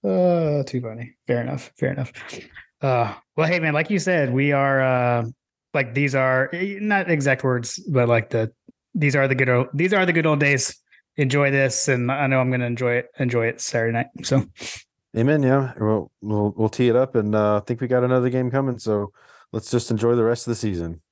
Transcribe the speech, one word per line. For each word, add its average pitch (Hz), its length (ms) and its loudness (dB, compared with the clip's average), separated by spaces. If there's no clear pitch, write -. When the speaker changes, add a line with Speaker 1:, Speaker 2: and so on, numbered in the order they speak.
Speaker 1:
Uh, 175 600 2
too 135 180 -4
funny. 117 340 -10
Fair 120 160 0
enough. 127 360 -8
Fair 131 140 -2
enough. 135 180 -6
Uh, 120 320 0
well, 160 100 2
hey 170 140 0
man, 160 140 0
like 160 160 0
you 202 80 2
said, 156 340 0
we 139 200 2
are, 139 280 2
uh, 123 440 2
like, 131 180 -2
these 139 220 0
are, 131 400 2
eh, 196 260 -6
not 196 300 0
exact 139 340 0
words, 123 420 -2
but, 127 220 2
like, 117 220 2
the, 113 200 -2
these 147 200 0
are 139 140 2
the 131 60 2
good 127 160 0
old, 123 240 2
these 175 180 0
are 190 140 2
the 175 80 0
good 160 100 2
old 156 160 2
days. 143 340 0
Enjoy 143 320 2
this, 135 380 0
and 123 220 0
I 139 180 0
know 135 120 2
I'm 127 100 0
gonna 123 140 0
enjoy 120 300 -2
it, 123 140 -2
enjoy 120 300 0
it 113 120 -6
Saturday 113 320 -2
night. 117 140 -2
So, 135 200 2
Speaker 2:
Amen. 139 280 2
Yeah, 131 360 2
we'll, 107 320 0
we'll, 104 340 -2
we'll 110 140 2
tee 123 180 0
it 117 80 4
up, 131 180 0
and, 107 200 2
uh, 104 240 4
I - 20 -2
think 113 220 -6
we 127 40 -4
got 123 160 2
another 127 280 2
game 127 200 -2
coming. 131 280 -2
So 104 340 -2
let's - 180 -8
just 120 200 0
enjoy 117 240 2
the 120 100 2
rest 117 220 0
of 117 60 -4
the 110 40 -4
season. 85 560 -6